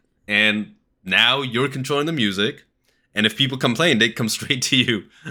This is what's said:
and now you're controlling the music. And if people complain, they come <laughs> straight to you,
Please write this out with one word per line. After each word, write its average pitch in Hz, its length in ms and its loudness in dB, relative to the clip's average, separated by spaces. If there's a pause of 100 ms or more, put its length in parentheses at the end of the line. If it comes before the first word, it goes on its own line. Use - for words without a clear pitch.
(280)
and 104 480 2 (280)
now 113 380 2
you're 127 280 -2
controlling 143 360 -2
the 165 80 -4
music. 104 520 -2 (500)
And 107 100 0
if 110 100 -2
people 135 220 -2
complain, 131 420 0
they 113 100 2
come 110 200 -4
<laughs> - 80 -4
straight 127 260 -4
to - 140 0
you, 113 280 0 (260)